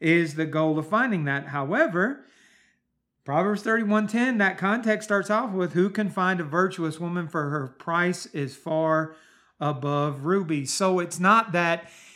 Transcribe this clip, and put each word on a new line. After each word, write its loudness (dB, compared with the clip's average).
is 2
the -2
goal 0
of -4
finding 0
that. -4
However, 0
Proverbs 0
thirty-one 2
ten, 0
that 2
context 0
starts 0
off 0
with, -2
"Who 4
can -2
find 0
a -4
virtuous -2
woman? -6
For -4
her -4
price -2
is -6
far 0
above -2
rubies." 0
So 2
it's -4
not 4
that 0